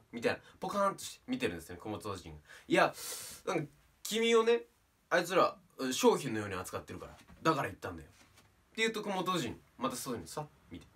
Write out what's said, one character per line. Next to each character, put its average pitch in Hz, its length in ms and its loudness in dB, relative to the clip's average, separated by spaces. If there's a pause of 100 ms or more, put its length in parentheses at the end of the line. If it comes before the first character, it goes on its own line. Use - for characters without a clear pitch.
(120)
み 120 100 -8
た 113 100 2
い - 20 -2
な、 - 60 -6 (200)
ポ 185 80 -6
カ 190 180 -2
ー 190 60 4
ン - 40 -8
と - 80 -12
し - 160 -12
て - 80 -20
見 131 120 -2
て 113 80 0
る 90 60 0
ん 82 40 -8
で 80 40 -10
す 78 80 -18
ね、 90 120 -12
雲 104 160 -6
東 98 240 -8
人 80 120 -14
が。 76 60 -16 (280)
「い 151 60 2
や、 175 200 6 (520)
な 190 100 -2
ん 151 100 -2
か - 60 -20 (320)
君 226 320 2
を 226 80 8
ね、 233 200 4 (460)
あ 170 100 4
い 170 60 2
つ 180 80 -4
ら、 147 240 6 (340)
商 214 260 6
品 120 160 -4
の 110 60 -2
よ 104 60 -4
う 104 40 -6
に 95 60 -4
扱 92 240 -6
っ - 40 -10
て - 100 -14
る 87 60 -10
か 82 80 -12
ら、 - 100 -18 (240)
だ 156 120 4
か 135 100 0
ら 101 40 -4
言 92 80 -8
っ - 40 -20
た 101 100 -8
ん 87 80 -10
だ - 60 -14
よ」 - 80 -20
っ - 20 -20 (640)
て 220 60 -2
言 226 80 4
う - 20 0
と、 214 100 -6
雲 185 220 -2
東 175 180 0
人、 - 180 -6 (180)
ま 123 120 -2
た - 60 -4
そ - 160 -8
う - 20 -2
い 113 40 -4
う 85 40 -8
の - 60 -14
さ、 151 200 -8 (220)
見 85 100 -14
て。 - 160 -20